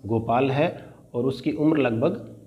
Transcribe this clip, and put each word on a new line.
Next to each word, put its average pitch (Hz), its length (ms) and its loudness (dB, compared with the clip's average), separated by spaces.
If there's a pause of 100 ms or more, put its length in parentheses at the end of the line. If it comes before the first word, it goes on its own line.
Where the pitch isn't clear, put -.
गोपाल 117 440 2
है - 360 -2 (280)
और 123 120 0
उसकी 135 260 -2
उम्र 156 260 2
लगभग 131 680 0